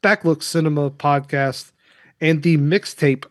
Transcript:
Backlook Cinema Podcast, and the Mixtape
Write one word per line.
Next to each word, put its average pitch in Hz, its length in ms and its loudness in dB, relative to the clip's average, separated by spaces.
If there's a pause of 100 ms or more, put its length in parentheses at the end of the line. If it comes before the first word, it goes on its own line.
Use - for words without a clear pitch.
Backlook 196 400 2
Cinema 151 480 -2
Podcast, 139 800 -2 (500)
and 160 220 0
the 170 140 4
Mixtape 147 720 0